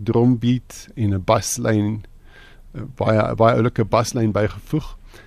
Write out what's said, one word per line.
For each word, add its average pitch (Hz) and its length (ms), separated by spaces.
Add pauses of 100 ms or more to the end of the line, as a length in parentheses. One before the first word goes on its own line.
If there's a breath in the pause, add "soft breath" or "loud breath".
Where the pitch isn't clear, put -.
drumbeat 120 920
en 101 180
'n 92 100
baslyn, 107 800 (720 soft breath)
'n - 220
baie, 110 400
baie 113 200
oulike 117 300
baslyn 113 460
bygevoeg. 104 640 (300 soft breath)